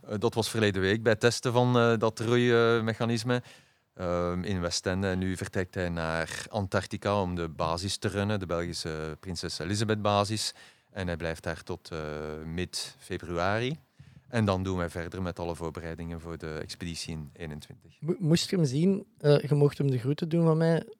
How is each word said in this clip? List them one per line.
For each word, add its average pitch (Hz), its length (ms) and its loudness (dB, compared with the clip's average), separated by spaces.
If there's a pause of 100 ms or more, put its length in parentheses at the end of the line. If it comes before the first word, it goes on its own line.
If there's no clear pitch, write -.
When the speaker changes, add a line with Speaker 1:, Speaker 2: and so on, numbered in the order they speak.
Speaker 1:
Eh, 107 120 -6
dat 113 160 2
was 110 160 2
verleden 104 320 4
week 104 200 4
bij 113 140 6
testen 120 360 2
van, 123 260 6
eh, 117 200 6
dat 110 220 0
roeimechanisme, 117 1200 2 (520)
ehm, 87 480 -2
in 95 180 -2
Westende. 92 480 -2
En 92 100 0
nu 92 180 0
vertrekt 98 380 -4
hij 90 140 -2
naar 82 600 -4
Antarctica 101 760 -2
om 87 120 -2
de 85 140 -2
basis 85 480 -2
te - 120 -2
runnen, 101 300 -2
de 92 80 -8
Belgische 82 720 -4
Prinses 87 380 -8
Elisabeth 104 440 0
basis. 104 500 2 (380)
En 95 160 -6
hij 85 100 -2
blijft 82 260 -6
daar 82 200 -6
tot, - 280 -10
eh, 82 80 -8 (460)
mid 82 540 -6
februari. 98 800 -2 (500)
En 113 160 2
dan 95 180 2
doen 92 140 0
wij 85 140 0
verder 85 320 -6
met 87 160 -4
alle 85 180 -4
voorbereidingen 82 640 -8
voor 82 180 -10
de 78 240 -8
expeditie 82 500 -8
in 78 200 -8
eenentwintig. - 680 -14
Speaker 2:
Mo-, 160 180 -4
moest 170 320 2
je - 60 -2
hem 170 80 2
zien, 160 420 0 (120)
eh, 147 200 6
je 143 160 0
mocht 143 240 4
hem 143 120 2
de 127 80 2
groeten 143 300 -2
doen 165 160 4
van 160 120 6
mij. 165 300 4 (140)